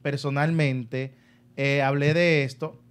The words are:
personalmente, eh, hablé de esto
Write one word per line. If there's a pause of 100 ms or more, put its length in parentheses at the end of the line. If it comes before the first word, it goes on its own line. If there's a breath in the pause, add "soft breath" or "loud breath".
personalmente, (440 soft breath)
eh,
hablé
de
esto (100)